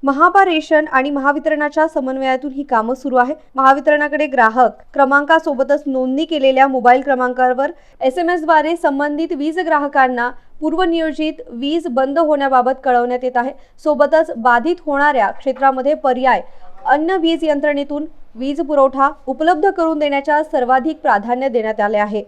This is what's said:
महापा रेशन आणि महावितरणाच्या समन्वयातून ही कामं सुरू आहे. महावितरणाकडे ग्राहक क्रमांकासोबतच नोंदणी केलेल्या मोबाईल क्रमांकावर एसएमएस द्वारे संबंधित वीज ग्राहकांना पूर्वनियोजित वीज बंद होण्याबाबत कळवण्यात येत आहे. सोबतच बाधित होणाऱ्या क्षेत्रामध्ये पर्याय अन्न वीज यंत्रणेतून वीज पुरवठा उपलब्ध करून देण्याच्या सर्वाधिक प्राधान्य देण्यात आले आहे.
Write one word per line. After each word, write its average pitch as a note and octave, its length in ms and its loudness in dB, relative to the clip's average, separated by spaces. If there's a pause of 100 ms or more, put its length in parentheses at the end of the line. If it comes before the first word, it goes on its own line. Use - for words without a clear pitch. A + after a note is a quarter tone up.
महापा E4+ 420 4
रेशन D#4 460 0
आणि C4+ 180 0
महावितरणाच्या D4 760 0
समन्वयातून C4+ 640 -4
ही C4+ 120 -10
कामं A#3 300 -2
सुरू C4 220 -4
आहे. B3 180 2 (220)
महावितरणाकडे D4 720 2
ग्राहक B3 500 2 (160)
क्रमांकासोबतच C#4+ 920 2
नोंदणी C4 400 -2
केलेल्या C4+ 420 2
मोबाईल B3+ 340 4
क्रमांकावर B3+ 720 0 (300)
एसएमएस E4 420 0
द्वारे D#4+ 320 2
संबंधित D4 640 -2
वीज D#4 220 -4
ग्राहकांना C#4+ 720 0 (280)
पूर्वनियोजित D#4 920 -2
वीज C#4+ 380 -6
बंद C4+ 320 -2
होण्याबाबत C4+ 640 0
कळवण्यात B3 400 0
येत B3+ 140 -2
आहे. A#3+ 140 -2 (320)
सोबतच D4+ 540 2
बाधित A#3+ 380 2 (100)
होणाऱ्या C#4 460 0
क्षेत्रामध्ये C4 600 0
पर्याय B3+ 480 0 (440)
अन्न D4+ 260 2
वीज E4 320 0
यंत्रणेतून D4 600 -2 (300)
वीज C#4 260 -6
पुरवठा C#4 480 2 (180)
उपलब्ध D#4 420 2
करून D#4+ 300 -2
देण्याच्या D4 440 0
सर्वाधिक C4 540 0
प्राधान्य B3 520 -2
देण्यात A3 300 -4
आले G#3 180 0
आहे. G#3 300 -2